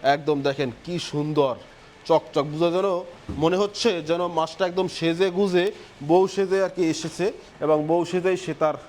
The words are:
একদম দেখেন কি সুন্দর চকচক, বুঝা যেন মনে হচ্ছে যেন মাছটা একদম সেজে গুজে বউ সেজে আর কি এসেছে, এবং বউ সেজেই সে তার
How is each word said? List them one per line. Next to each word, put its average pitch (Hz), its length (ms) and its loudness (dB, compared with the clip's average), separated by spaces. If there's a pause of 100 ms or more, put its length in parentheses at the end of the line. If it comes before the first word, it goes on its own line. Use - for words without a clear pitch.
(140)
একদম 147 220 0 (100)
দেখেন 139 220 0 (160)
কি 175 100 -8 (160)
সুন্দর 147 440 0 (540)
চকচক, 156 440 2
বুঝা 165 240 2
যেন 190 120 0 (560)
মনে 170 180 4
হচ্ছে 202 280 0 (200)
যেন 170 120 2 (160)
মাছটা 160 280 -2
একদম 180 200 0 (120)
সেজে 165 300 2 (100)
গুজে 180 260 2 (440)
বউ 180 160 6 (100)
সেজে 196 320 0
আর 180 100 -6
কি 185 60 0 (120)
এসেছে, 170 320 -6 (380)
এবং 151 120 4 (140)
বউ 170 200 4
সেজেই 180 340 0
সে 160 80 -6 (100)
তার 151 140 0 (120)